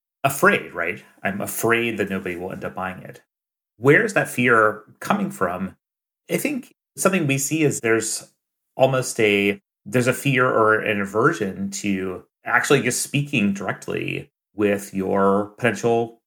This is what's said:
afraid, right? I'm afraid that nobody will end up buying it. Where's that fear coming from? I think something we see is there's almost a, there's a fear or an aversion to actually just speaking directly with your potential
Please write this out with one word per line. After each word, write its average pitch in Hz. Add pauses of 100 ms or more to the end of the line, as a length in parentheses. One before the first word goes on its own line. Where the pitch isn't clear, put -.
(240)
afraid, 143
right? 85 (220)
I'm 101
afraid 113
that 98
nobody 92
will 90
end 92
up 90
buying 92
it. - (560)
Where's 170
that 143
fear 113 (160)
coming 98
from? 90 (520)
I 170
think - (220)
something 185
we 135
see 156
is 131
there's 113 (420)
almost 127
a, 101 (240)
there's 120
a 123
fear 127
or 110
an 104
aversion 98
to 92 (180)
actually 123
just 123
speaking 135
directly - (260)
with 101
your 98
potential 117